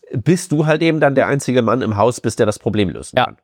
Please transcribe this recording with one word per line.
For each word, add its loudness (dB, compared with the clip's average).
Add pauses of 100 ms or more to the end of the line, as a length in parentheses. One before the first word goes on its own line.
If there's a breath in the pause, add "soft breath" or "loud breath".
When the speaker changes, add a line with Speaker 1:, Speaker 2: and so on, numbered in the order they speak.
(120)
Speaker 1:
bis -2
du 0
halt 0
eben 0
dann 2
der 2
einzige 0
Mann 0
im -2
Haus 0
bist, -4
der 4
das -2
Problem 0
lösen -10
Speaker 2:
Ja, 2
Speaker 1:
kann. -16